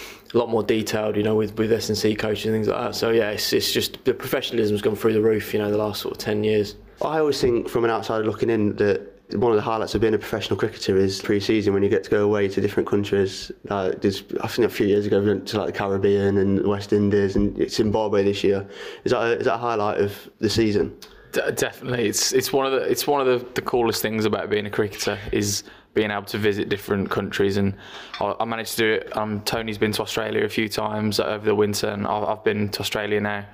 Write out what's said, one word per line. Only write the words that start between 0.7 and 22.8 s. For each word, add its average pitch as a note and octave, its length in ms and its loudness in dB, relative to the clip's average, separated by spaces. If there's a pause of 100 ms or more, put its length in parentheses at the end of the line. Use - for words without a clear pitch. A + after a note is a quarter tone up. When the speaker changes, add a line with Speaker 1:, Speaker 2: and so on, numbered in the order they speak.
Speaker 1:
you G#2 80 2
know, A2 120 2
with, G#2+ 220 0
with A2 140 0
S G#2+ 160 0
and G#2 100 -2
C G#2+ 160 2
coaches G#2 320 -2
and A2 80 0
things G#2+ 140 0
like F#2+ 120 0
that. G#2+ 160 -4
So A2+ 160 0
yeah, A2 180 2
it's, G#2 240 -2
it's A2+ 180 0
just - 320 -4
the B2 100 2
professionalism's A2+ 680 -2
gone A2 140 2
through A2 180 2
the G#2+ 80 4
roof, A2 320 2
you G#2+ 60 0
know, G#2 120 0
the G#2 60 2
last G#2+ 240 -2
sort - 120 -6
of - 40 -10
ten G#2+ 260 -2
years. G#2+ 320 0 (260)
Speaker 2:
I D3+ 180 0
always D3 200 2
think A#2+ 300 2
from A#2 160 0
an A#2 40 2
outsider A2 360 -2
looking G#2+ 240 0
in G#2+ 260 2
that - 360 0 (240)
one A#2+ 160 2
of A2 40 4
the G#2 60 4
highlights A2+ 340 -2
of G#2 60 0
being A2 120 4
a G#2 60 0
professional G#2+ 380 -4
cricketer G#2 400 -2
is F#2+ 240 2
pre-season G2+ 520 2
when G2 100 2
you G2+ 60 2
get G#2 140 2
to - 60 -14
go G#2+ 140 4
away G2+ 260 2
to G2 100 -2
different G2 280 0
countries. G2 640 0 (120)
Like, G2 380 -2
there's, G2+ 220 0 (180)
I G#2 60 -4
think G#2+ 200 2
a - 20 -4
few G#2+ 180 0
years G#2 180 4
ago G2+ 160 2
we G#2 60 2
went F#2+ 200 0
to, A2 100 -4
like, F#2+ 100 0
the F#2 40 -2
Caribbean G2 640 2
and G2 300 2
West G2+ 240 -2
Indies G2+ 440 4
and - 360 0
Zimbabwe G#2+ 520 2
this G2+ 200 0
year. G2 240 2 (360)
Is A#2 100 0
that A2 80 2
a, A#2 160 2
is - 80 -4
that B2 100 2
a - 20 -2
highlight A2+ 420 0
of G2+ 300 -2 (100)
the A2 100 0
season? G2+ 460 2 (360)
Speaker 3:
D-, - 100 0 (140)
definitely, B2 520 -2
it's, - 260 0
it's B2+ 180 2
one C3+ 140 2
of C3+ 80 0
the, B2+ 60 2
it's - 280 0